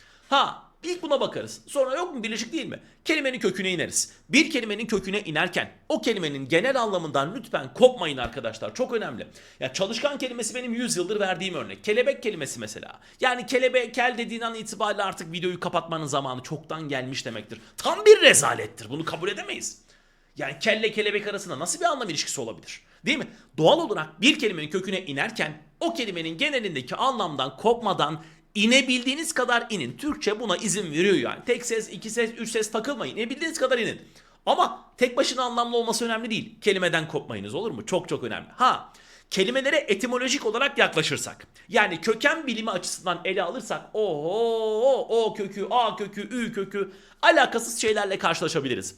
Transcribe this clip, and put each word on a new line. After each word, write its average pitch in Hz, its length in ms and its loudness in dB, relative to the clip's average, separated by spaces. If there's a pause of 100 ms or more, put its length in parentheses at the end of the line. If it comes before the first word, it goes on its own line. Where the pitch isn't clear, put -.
(300)
Ha, - 440 0 (100)
ilk 349 200 -6
buna 285 160 2
bakarız. 113 480 -6
Sonra 262 280 0
yok 349 200 -4
mu 220 80 -8
birleşik 220 300 -6
değil 285 120 -4
mi? - 140 -10 (260)
Kelimenin 269 340 0
köküne 190 320 0
ineriz. 131 420 -2 (160)
Bir 269 200 6
kelimenin 226 360 -4
köküne 196 360 -2
inerken 160 500 -2 (180)
o 302 120 0
kelimenin 151 480 -2
genel 247 320 4
anlamından 170 540 0
lütfen 151 380 -6
kopmayın 180 440 4
arkadaşlar. 113 580 -6
Çok 247 180 -4
önemli. 151 340 -6 (320)
Ya 131 140 -6
çalışkan 226 440 -4
kelimesi 240 380 -6
benim 247 180 -6
yüz 233 240 -2
yıldır 180 220 -2
verdiğim 185 360 -4
örnek. 104 280 -8
Kelebek 240 400 0
kelimesi 156 360 -6
mesela. - 400 -12 (220)
Yani 247 240 0
kelebe-, 254 460 2
kel 240 260 0
dediğin 226 240 -6
an 226 140 -4
itibariyle 208 480 -4
artık 165 280 -6
videoyu 175 280 -4
kapatmanın 165 460 -4
zamanı 135 380 -2
çoktan 156 460 -8
gelmiş 131 360 -4
demektir. 113 360 -10 (160)
Tam 370 280 0
bir 427 160 12
rezalettir. 120 680 4
Bunu 151 160 -6
kabul 170 240 -4
edemeyiz. - 540 -8 (540)
Yani 143 220 -6
kelle 220 320 2
kelebek 208 360 -2
arasında 175 320 -6
nasıl 180 200 -4
bir 349 60 0
anlam 262 240 0
ilişkisi - 320 -4
olabilir? 107 400 -10 (240)
Değil 214 120 2
mi? 202 100 -6 (300)
Doğal 196 220 8
olarak 196 420 -4
bir 262 180 6
kelimenin 165 300 -2
köküne 185 360 -2
inerken 151 560 -4 (180)
o 330 140 0
kelimenin 170 440 -4
genelindeki 202 580 -2
anlamdan 175 600 -2
kopmadan 175 680 0 (320)
İnebildiğiniz 262 800 4
kadar 240 360 2
inin. 143 280 -4
Türkçe 220 420 -2
buna 208 180 0
izin 190 340 -2
veriyor 180 240 4
yani. 113 300 -2
Tek 240 200 0
ses, 220 240 -4
iki 214 200 -12
ses, 226 280 -2
üç 226 140 -6
ses 214 200 -2
takılmayın. 220 440 -4
İnebildiğiniz 277 440 -4
kadar 254 180 2
inin. 180 240 -2 (440)
Ama - 400 2 (120)
tek 247 200 2
başına 262 260 2
anlamlı 240 340 0
olması 226 280 0
önemli 226 240 -2
değil. - 320 -4
Kelimeden 175 460 2
kopmayınız, 110 480 -6
olur 202 160 -4
mu? 107 140 -8
Çok 180 240 -2
çok 139 140 -2
önemli. 98 320 -6
Ha, - 380 2 (380)
kelimelere 262 460 2
etimolojik 247 680 0
olarak 262 320 0
yaklaşırsak, 160 720 2 (220)
yani 190 320 4
köken 285 460 2
bilimi 226 240 -4
açısından 175 540 -4
ele 190 180 0
alırsak, 175 500 -6
oho, 214 1160 2
o 220 240 2
kökü, 202 360 -6
A 226 260 2
kökü, 202 260 -8
Ü 233 320 -6
kökü, 196 380 -4 (300)
alakasız 269 600 4
şeylerle 208 360 2
karşılaşabiliriz. 151 800 0